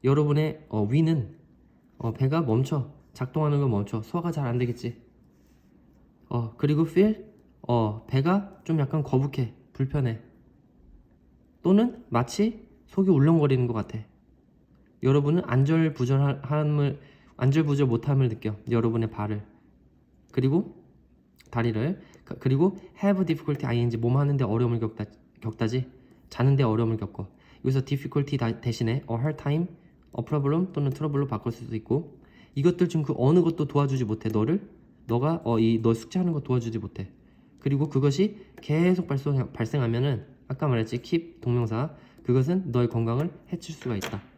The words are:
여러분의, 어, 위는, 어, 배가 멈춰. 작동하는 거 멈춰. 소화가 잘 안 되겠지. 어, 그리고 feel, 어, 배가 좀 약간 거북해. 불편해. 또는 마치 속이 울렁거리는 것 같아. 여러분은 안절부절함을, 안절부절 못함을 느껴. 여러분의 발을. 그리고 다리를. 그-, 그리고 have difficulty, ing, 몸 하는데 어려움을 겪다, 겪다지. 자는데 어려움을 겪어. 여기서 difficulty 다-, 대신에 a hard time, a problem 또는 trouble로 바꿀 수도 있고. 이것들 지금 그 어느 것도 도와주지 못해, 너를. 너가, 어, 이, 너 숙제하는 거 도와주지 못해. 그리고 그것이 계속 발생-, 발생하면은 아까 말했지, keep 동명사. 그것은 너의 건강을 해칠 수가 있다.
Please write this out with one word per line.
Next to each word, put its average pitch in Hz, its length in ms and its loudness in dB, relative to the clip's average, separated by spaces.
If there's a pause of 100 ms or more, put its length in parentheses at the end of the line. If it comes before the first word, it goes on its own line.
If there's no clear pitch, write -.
여러분의, 147 640 0
어, 107 140 -2
위는, 143 520 0 (640)
어, 113 160 -4
배가 135 280 0
멈춰. 135 520 -2 (200)
작동하는 147 460 -2
거 143 80 0
멈춰. 107 340 -2
소화가 170 300 -6
잘 143 140 -4
안 120 120 -2
되겠지. 120 440 -6 (1300)
어, 117 280 -4
그리고 151 260 2
feel, 196 420 2 (420)
어, 110 400 0
배가 175 560 0
좀 160 160 -2
약간 147 240 -2
거북해. 135 500 -2 (200)
불편해. 131 480 -4 (1400)
또는 208 460 2
마치 170 580 -2 (180)
속이 190 240 0
울렁거리는 143 580 4
것 117 60 -4
같아. 110 260 -6 (1000)
여러분은 143 440 2
안절부절함을, 143 1500 0 (360)
안절부절 143 520 2
못함을 131 420 2
느껴. 107 260 -6 (140)
여러분의 113 400 0
발을. 104 340 -6 (880)
그리고 139 540 -2 (640)
다리를. 117 520 -2 (220)
그-, - 160 -14
그리고 143 380 2 (260)
have 190 220 2
difficulty, 143 500 -2
ing, 120 220 0
몸 120 200 0
하는데 143 260 2
어려움을 117 360 0
겪다, 107 260 -4 (360)
겪다지. 117 480 -4 (380)
자는데 135 360 2
어려움을 113 340 2
겪어. - 320 -10 (340)
여기서 135 220 0
difficulty 139 520 -2
다-, 113 220 -2
대신에 113 320 -2
a 120 260 -4
hard 147 200 -4
time, 151 300 -2 (500)
a 123 80 -6
problem 151 480 0
또는 143 180 0
trouble로 143 360 -2
바꿀 113 240 -4
수도 - 240 -10
있고. - 440 -4 (360)
이것들 175 340 2
지금 160 140 0
그 139 140 -2
어느 156 240 6
것도 165 240 2
도와주지 135 400 0
못해, 110 240 -2
너를. 110 380 0 (400)
너가, 143 380 0
어, 113 140 2
이, 113 220 4
너 113 120 4
숙제하는 175 400 -2
거 143 80 -2
도와주지 117 380 -2
못해. - 320 -10 (480)
그리고 143 300 0
그것이 143 480 2 (240)
계속 175 460 2
발생-, 139 460 -2
발생하면은 117 720 0 (220)
아까 143 200 -4
말했지, 117 360 0
keep - 380 -4
동명사. 120 540 -2 (280)
그것은 139 480 2
너의 120 180 2
건강을 117 420 -2 (220)
해칠 165 220 -10
수가 123 220 -6
있다. 101 240 -8 (160)